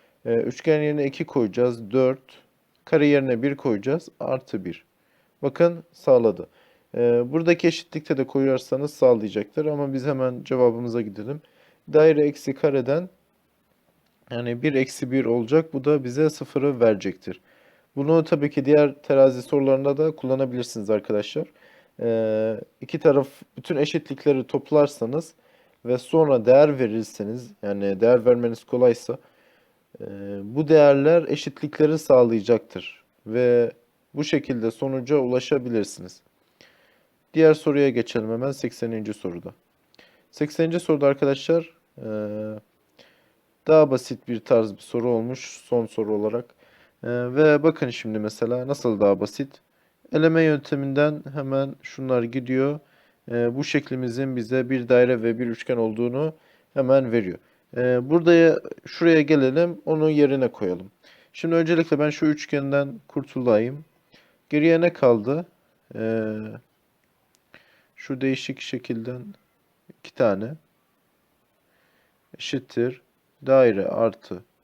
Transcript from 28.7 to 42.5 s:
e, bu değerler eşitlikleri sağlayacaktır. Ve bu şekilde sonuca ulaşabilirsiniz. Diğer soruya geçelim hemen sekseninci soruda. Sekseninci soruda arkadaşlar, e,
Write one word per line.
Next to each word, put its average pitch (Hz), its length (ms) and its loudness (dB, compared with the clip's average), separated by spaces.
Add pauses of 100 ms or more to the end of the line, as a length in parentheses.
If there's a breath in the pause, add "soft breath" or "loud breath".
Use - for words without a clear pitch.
e, - 60 -14 (360)
bu 135 260 -4
değerler 151 600 6
eşitlikleri 151 720 -2
sağlayacaktır. 117 1040 2 (220)
Ve 120 460 2 (420)
bu 143 100 -4
şekilde 123 460 -2
sonuca 131 460 -4
ulaşabilirsiniz. 123 1040 -4 (1120 soft breath)
Diğer 156 200 6
soruya 143 360 0
geçelim 113 420 -4
hemen 127 200 -4
sekseninci 113 600 -8
soruda. 85 400 -12 (760 soft breath)
Sekseninci 165 500 -4
soruda 143 260 0
arkadaşlar, 139 680 0 (240)
e, 120 100 -12 (1600 soft breath)